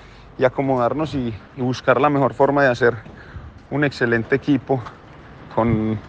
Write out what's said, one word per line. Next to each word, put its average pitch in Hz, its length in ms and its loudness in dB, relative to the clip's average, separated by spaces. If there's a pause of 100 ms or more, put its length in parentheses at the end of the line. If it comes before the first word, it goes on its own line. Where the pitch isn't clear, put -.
(380)
y 131 60 0
acomodarnos 131 720 0
y, 120 180 -4 (220)
y 131 60 -8
buscar 123 400 0
la 147 80 4
mejor 139 240 2
forma 143 300 2
de 135 60 4
hacer 120 260 2 (760)
un 143 140 0
excelente 117 500 0
equipo 135 460 0 (760)
con, 110 420 0 (120)